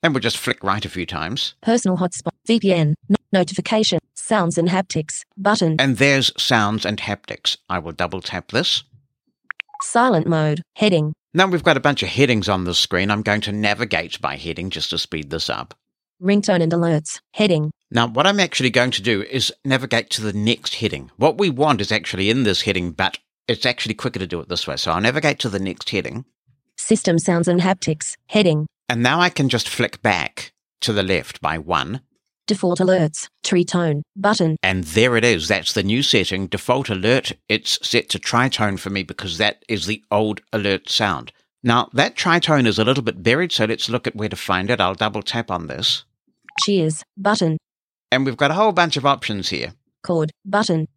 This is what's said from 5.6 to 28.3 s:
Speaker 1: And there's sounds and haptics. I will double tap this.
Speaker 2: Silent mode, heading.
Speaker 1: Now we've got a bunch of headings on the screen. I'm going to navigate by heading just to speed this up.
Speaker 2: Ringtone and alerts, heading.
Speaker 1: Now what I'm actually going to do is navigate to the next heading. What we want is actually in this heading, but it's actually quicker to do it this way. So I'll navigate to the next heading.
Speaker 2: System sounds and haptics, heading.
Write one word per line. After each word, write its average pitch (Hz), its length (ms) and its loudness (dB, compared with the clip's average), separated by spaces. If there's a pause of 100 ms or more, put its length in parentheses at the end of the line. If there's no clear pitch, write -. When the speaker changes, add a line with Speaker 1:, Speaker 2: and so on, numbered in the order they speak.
Speaker 1:
And 131 160 4
there's 135 340 4 (100)
sounds 107 440 2
and 104 160 -2
haptics. - 560 -6 (140)
I 90 80 -2
will 82 140 -8
double 90 280 -4
tap - 320 -10
this. 131 320 0 (960)
Speaker 2:
Silent 233 440 2
mode, 156 360 0 (140)
heading. 165 360 2 (220)
Speaker 1:
Now 185 140 4
we've 180 160 0
got 160 120 4
a - 40 0
bunch 190 220 2
of 92 80 -2
headings 113 380 2
on 92 160 0
the 87 100 -4
screen. 92 360 0
I'm 104 120 0
going 107 200 0
to 101 100 -6
navigate 104 680 -2
by 69 160 -4
heading 85 340 -8
just 78 200 -6
to 85 80 -4
speed 78 320 -6
this 80 200 -6
up. 58 240 -8 (480)
Speaker 2:
Ringtone 196 400 2
and 160 100 2
alerts, 170 460 0 (160)
heading. 160 380 2 (180)
Speaker 1:
Now 117 160 2
what 123 200 0
I'm 202 120 2
actually 135 320 0
going 127 220 2
to - 100 -4
do 104 200 0
is 123 300 -2 (120)
navigate 131 460 0
to - 120 -4
the 107 100 -4
next 107 440 -2
heading. 71 400 -4
What 151 220 2
we 196 120 2
want 135 300 0
is 98 100 -4
actually 98 400 0
in 127 140 2
this 98 180 2
heading, 90 300 0
but 95 260 -2 (300)
it's 120 180 -2
actually 117 280 -2
quicker 113 260 -6
to 92 60 -4
do 85 140 -6
it 71 80 -14
this 85 200 -4
way. 67 80 -6
So - 160 -2
I'll 85 80 0
navigate 139 400 0
to 120 80 -2
the 98 100 -2
next 95 320 -6
heading. 104 360 -6 (500)
Speaker 2:
System 196 420 2
sounds 170 300 2
and 175 120 4
haptics, 175 540 -2 (140)
heading. 160 380 2 (220)